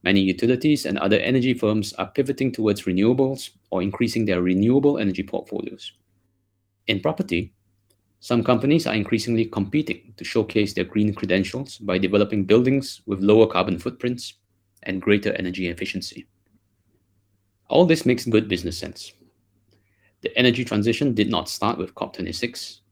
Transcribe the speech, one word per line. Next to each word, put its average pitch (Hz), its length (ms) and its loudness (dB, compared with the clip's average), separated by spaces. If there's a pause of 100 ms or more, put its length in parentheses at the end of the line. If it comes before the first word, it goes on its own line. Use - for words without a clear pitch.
many 98 200 4
utilities 123 640 2
and - 120 -2
other 98 200 4
energy 127 360 2
firms 107 380 0
are 104 180 -6
pivoting 135 440 -2
towards 107 300 0
renewables 127 680 0 (200)
or 92 120 -2
increasing 110 420 -2
their 90 180 2
renewable 117 560 4
energy 95 260 -2
portfolios. - 680 -10 (960)
In 104 140 0
property, 127 500 -2 (680)
some 120 220 0
companies 135 460 2
are - 60 0
increasingly 113 500 0
competing 113 720 -4
to - 80 -16
showcase 107 500 0
their 95 120 -2
green 104 280 0
credentials 98 680 -4
by 95 180 -2
developing 101 480 0
buildings 127 600 2
with 98 140 -4
lower 107 260 8
carbon 92 320 0
footprints - 580 -8 (480)
and 95 180 -6
greater 104 320 2
energy 92 340 -4
efficiency. - 580 -8 (1400)
All 175 180 2
this 160 200 -2
makes 123 180 0
good 107 240 0
business 87 300 -6
sense. - 340 -14 (1080)
The - 180 -4
energy 123 240 4
transition 117 500 0
did 104 160 2
not 95 200 -2
start - 280 -2
with 90 180 -8
cop - 200 -8
twenty-six 87 640 -8 (120)